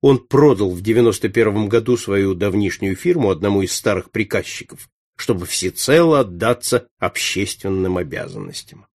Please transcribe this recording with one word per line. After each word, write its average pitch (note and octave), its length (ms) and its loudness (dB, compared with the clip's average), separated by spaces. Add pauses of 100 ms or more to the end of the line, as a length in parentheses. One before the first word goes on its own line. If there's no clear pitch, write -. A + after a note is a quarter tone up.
он C#3 180 6
продал G#2+ 500 4
в F2+ 120 -8
девяносто A2 460 2
первом G#2+ 400 0
году A#2 300 2
свою G2 380 0
давнишнюю G2 600 -2
фирму D#3 360 0
одному G2 320 0
из F2+ 80 -4
старых - 400 -4
приказчиков, - 800 -8 (260)
чтобы F2 320 -4
всецело D3 720 2
отдаться A2+ 680 -2 (120)
общественным F#2+ 1000 -4
обязанностям. - 880 -10 (100)